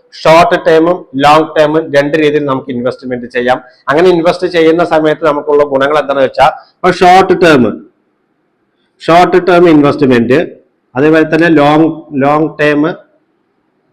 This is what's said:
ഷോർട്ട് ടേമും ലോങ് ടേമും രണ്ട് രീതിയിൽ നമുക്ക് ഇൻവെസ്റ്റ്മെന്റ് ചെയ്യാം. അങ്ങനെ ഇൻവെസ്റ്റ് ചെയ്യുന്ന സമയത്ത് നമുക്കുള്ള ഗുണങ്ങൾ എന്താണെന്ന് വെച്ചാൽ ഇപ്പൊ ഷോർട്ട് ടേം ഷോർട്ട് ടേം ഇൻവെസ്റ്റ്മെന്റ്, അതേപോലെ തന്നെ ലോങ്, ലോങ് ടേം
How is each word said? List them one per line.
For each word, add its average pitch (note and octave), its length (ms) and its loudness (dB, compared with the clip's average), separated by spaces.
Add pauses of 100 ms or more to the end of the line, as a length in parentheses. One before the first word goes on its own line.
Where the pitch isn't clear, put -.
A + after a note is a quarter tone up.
(220)
ഷോർട്ട് E3 440 2
ടേമും E3 400 0 (100)
ലോങ് D3+ 320 2 (100)
ടേമും D#3 360 -2
രണ്ട് D3 240 0
രീതിയിൽ D3 260 -2
നമുക്ക് C3+ 260 -6
ഇൻവെസ്റ്റ്മെന്റ് B2 560 -8
ചെയ്യാം. B2 360 -4 (260)
അങ്ങനെ D#3+ 200 0
ഇൻവെസ്റ്റ് F3 380 -2
ചെയ്യുന്ന E3 380 0
സമയത്ത് D#3 400 -2
നമുക്കുള്ള D3 400 0
ഗുണങ്ങൾ C#3 340 -2
എന്താണെന്ന് C#3 260 -2
വെച്ചാൽ C3 240 0
ഇപ്പൊ - 420 -6
ഷോർട്ട് F#3 520 2
ടേം C3+ 500 0 (1160)
ഷോർട്ട് F3 400 2
ടേം F3 220 4
ഇൻവെസ്റ്റ്മെന്റ്, C#3 800 2 (500)
അതേപോലെ D#3 380 2
തന്നെ D#3+ 140 2
ലോങ്, D#3 540 0 (200)
ലോങ് D3+ 260 0 (120)
ടേം D3 300 -2 (1040)